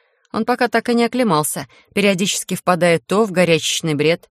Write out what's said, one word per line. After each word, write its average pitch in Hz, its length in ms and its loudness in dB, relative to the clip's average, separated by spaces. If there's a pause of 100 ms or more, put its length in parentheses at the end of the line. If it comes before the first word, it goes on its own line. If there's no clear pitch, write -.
(340)
он 214 100 -2
пока 240 260 0
так 226 200 -2
и 233 60 2
не 233 100 2
оклемался, 180 600 -2 (260)
периодически 196 640 -2
впадая 170 440 2
то 208 260 0
в 196 60 -4
горячечный 165 600 0
бред 151 420 -2